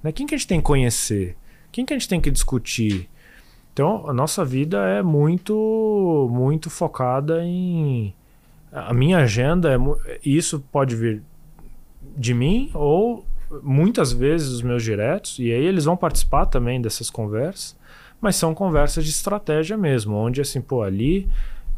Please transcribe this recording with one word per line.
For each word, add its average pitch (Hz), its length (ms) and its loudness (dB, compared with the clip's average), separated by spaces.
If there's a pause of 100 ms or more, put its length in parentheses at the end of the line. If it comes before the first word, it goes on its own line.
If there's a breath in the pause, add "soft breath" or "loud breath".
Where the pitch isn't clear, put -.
Né? 156 100 -4
Quem 285 140 -6
que 311 80 -4
a 277 40 -2
gente - 80 -6
tem 170 140 2
que - 60 2
conhecer? 117 720 0 (360 soft breath)
Quem 247 120 -4
que 285 80 -6
a 277 60 -2
gente - 100 -6
tem 175 120 0
que 143 100 4
discutir? 110 800 0 (640 soft breath)
Então, 175 360 -2
a 143 40 -4
nossa 151 320 0
vida 143 420 -2
é 196 160 0
muito, 185 1300 2
muito 139 380 0
focada 147 760 -2
em, 165 720 -2 (580 soft breath)
a - 220 -8
minha 156 240 4
agenda 139 520 2
é 127 80 4
mu-, 131 200 4 (260)
isso 147 360 0 (120)
pode 135 240 0
vir 113 260 -2 (920)
de 123 180 0
mim 151 400 2
ou 170 500 2 (380)
muitas 147 500 2
vezes 139 360 2
os 120 140 -6
meus 120 200 -2
diretos, 113 560 -4
e 117 140 -2
aí 127 120 0
eles 180 200 0
vão 170 120 2
participar 156 500 2
também 123 340 2
dessas 113 280 -6
conversas, 113 680 -6 (440 loud breath)
mas 208 160 0
são 160 180 0
conversas 156 500 2
de 156 60 0
estratégia 160 680 -2
mesmo, 127 380 0
onde 120 260 0
assim, 139 200 -4
pô, 120 220 -2
ali 127 460 0 (500 loud breath)